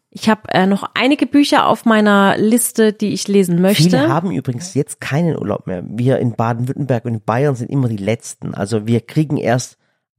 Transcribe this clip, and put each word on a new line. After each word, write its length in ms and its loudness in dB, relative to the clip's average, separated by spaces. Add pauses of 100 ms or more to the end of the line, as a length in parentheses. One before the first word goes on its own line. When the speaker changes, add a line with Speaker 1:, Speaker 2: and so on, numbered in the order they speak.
(100)
Speaker 1:
Ich 180 -4
hab, 260 -2
äh, 120 2
noch 280 -2
einige 320 0
Bücher 400 4
auf 200 0
meiner 500 4
Liste, 560 2
die 220 -4
ich 140 -6
lesen 340 2
möchte. 220 4
Speaker 2:
Viele 240 2
haben 220 0
übrigens 440 -6
jetzt 260 -4
keinen 380 -2
Urlaub 280 -6
mehr. 200 -6
Wir 320 0
in 160 -2
Baden-Württemberg 720 -4
und 80 -4
in 80 -6
Bayern 320 0
sind 160 -8
immer 180 -2
die 80 -4
Letzten. 580 -6
Also 320 -4
wir 140 0
kriegen 380 -2
erst 400 -4 (400)